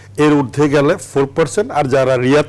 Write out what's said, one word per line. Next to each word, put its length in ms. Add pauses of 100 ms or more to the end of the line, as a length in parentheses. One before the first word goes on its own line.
(160)
এর 160
ঊর্ধ্বে 360
গেলে 280
ফোর 300 (100)
পার্সেন্ট, 360
আর 120
যারা 320
রিয়াত 320